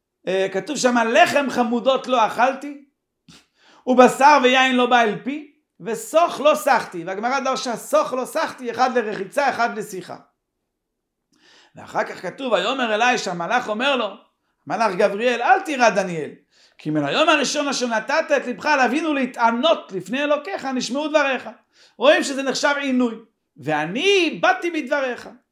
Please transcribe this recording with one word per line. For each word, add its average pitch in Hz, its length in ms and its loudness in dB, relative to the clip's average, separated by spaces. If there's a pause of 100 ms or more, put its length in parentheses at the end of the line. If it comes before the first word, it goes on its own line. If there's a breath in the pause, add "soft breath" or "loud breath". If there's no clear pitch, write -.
(280)
אה, 190 240 0
כתוב 190 240 -4
שם, 240 220 2
"לחם 254 520 4
חמודות 240 560 0
לא 247 200 2
אכלתי, 269 580 -2 (1000 soft breath)
ובשר 254 560 6
ויין 254 340 4
לא 247 100 2
בא 240 140 4
אל 208 240 0
פי, 294 280 -10 (280)
וסוך 226 600 -2
לא 294 140 4
סחתי". 214 500 -2
והגמרא 226 360 -4
דרשה, 254 360 -4
סוך - 360 -2
לא 254 120 -4
סחתי, 262 460 -6
אחד 240 280 0
לרחיצה, 214 520 -2
אחד 202 280 -2
לשיחה. 180 380 -12 (1600 soft breath)
ואחר - 280 -4
כך - 180 -14
כתוב, 262 300 -4
"ויאמר 220 420 0
אלי", 240 240 2
שהמלאך 185 500 -4
אומר 254 280 0
לו, 208 180 -4 (520)
מלאך 196 280 0
גבריאל, 214 480 0
"אל 359 180 4
תירא, 247 300 2
דניאל, 180 400 -4 (480 soft breath)
כי 156 120 -8
מן 151 140 0
היום 240 240 2
הראשון 294 400 2
אשר 247 180 -4
נתת 240 380 0 (120)
את 233 100 -2
לבך 247 200 -6
אל 294 140 2
אבינו 294 340 0
להתענות 254 800 0
לפני 190 320 -6
אלוקיך, 294 400 -2
נשמעו 262 440 -4
דבריך". 269 420 0 (460 soft breath)
רואים 302 260 4
שזה 269 200 -4
נחשב 285 340 0
עינוי. 254 380 0 (420)
"ואני 202 840 0
באתי 349 280 0
בדבריך". 262 580 -4 (240)